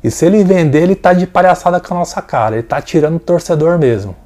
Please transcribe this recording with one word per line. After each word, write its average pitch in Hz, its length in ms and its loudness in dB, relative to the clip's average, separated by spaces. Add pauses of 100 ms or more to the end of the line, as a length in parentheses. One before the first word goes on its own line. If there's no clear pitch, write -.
E - 80 -2
se - 160 -2
ele 202 180 4
vender, 165 400 2
ele 185 120 2
tá 180 160 2
de 180 160 2
palhaçada 180 540 0
com 175 120 -10
a 180 40 -4
nossa 175 240 -6
cara. 110 340 -2
Ele 117 80 -4
tá 139 180 -6
tirando 156 360 0
o - 20 -4
torcedor 165 580 0
mesmo. 107 380 0 (100)